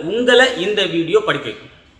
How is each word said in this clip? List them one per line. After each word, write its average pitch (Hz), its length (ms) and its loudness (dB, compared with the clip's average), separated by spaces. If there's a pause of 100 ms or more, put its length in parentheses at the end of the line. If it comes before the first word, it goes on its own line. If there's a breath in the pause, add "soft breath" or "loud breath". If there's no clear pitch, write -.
உங்களை 240 580 2
இந்த 202 240 -2
வீடியோ 165 400 0
படிக்க 139 220 -4
வைக்கும். 110 240 -14 (280)